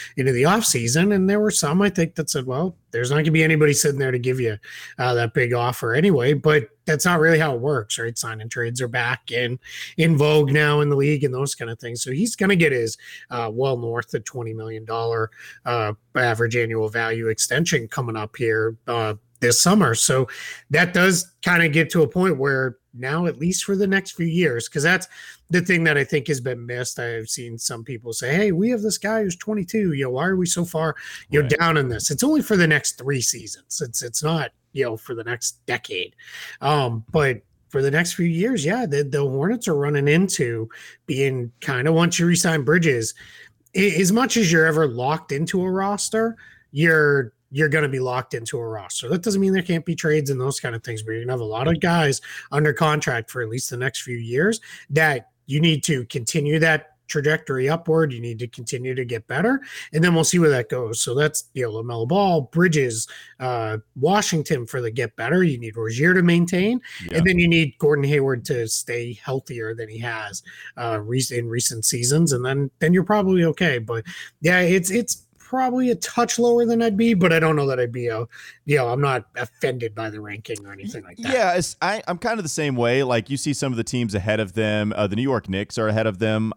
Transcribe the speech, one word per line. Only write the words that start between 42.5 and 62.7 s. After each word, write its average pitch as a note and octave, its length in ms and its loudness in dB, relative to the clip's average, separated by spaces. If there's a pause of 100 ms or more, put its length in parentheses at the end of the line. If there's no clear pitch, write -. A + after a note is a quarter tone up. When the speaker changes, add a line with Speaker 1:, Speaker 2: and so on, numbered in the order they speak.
Speaker 1:
Bridges, C#3+ 520 2 (640)
a-, F#3 240 2
as F#3 100 4
much B3 260 2
as G#3 140 4
you're D#3+ 160 6
ever D#3 220 4
locked B2+ 420 -4
into E3 320 -2
a F#3 80 -2
roster, G3+ 640 -2 (360)
you're, D3 600 4 (180)
you're D3 200 0
gonna D3+ 180 2
be C3 100 -2
locked B2+ 360 -4
into A#2 240 -6
a A#2 80 -6
roster. A2 420 -10
That E3+ 140 0
doesn't G3 180 0
mean F#3+ 140 2
there F#3 80 0
can't E3+ 240 -4
be E3+ 80 -2
trades D3+ 340 0
and C#3 100 -2
those C3 220 -4
kind B2 140 -6
of A2+ 100 -10
things, A2 180 -8
but A2 100 -8
you're A2+ 100 -6
gonna B2+ 100 -4
have B2+ 80 -2
a A#2 40 -6
lot A2 220 -4
of E3 140 2
guys E3+ 400 2 (320)
under D3 220 2
contract D3+ 560 0
for B2+ 100 -8
at A2+ 80 -4
least A#2+ 220 -8
the B2 80 -8
next B2+ 240 -4
few B2 160 -8
years C3+ 420 0 (300)
that D3 400 2 (160)
you C#3 120 0
need D#3+ 260 4
to C3 200 0
continue D3 540 -2
that D#3 300 2 (180)
trajectory C#3+ 600 0
upward. D#3+ 460 2
You A#2 80 -10
need A#2 200 -8
to B2 80 -8
continue B2+ 460 -8
to B2+ 80 -6
get A#2 260 -8
better, A3 340 0 (320)
and D#3+ 100 2
then F3 100 6
we'll D#3+ 100 4
see F3+ 140 2
where D#3+ 120 6
that B2 180 2
goes. A#2 320 -4
So A#2+ 140 -2
that's, D3+ 300 0 (100)
you C3 80 -4
know, A#2 80 -2
LaMelo A2+ 360 -6
Ball, F3 360 2 (100)
Bridges, D3+ 560 2 (320)